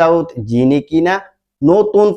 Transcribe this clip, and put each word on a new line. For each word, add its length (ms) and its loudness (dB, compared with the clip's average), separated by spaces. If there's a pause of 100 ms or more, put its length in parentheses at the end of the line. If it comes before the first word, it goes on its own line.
দাউদ, 260 2 (240)
যিনি 300 2 (100)
কিনা 240 0 (480)
নতুন 440 2 (100)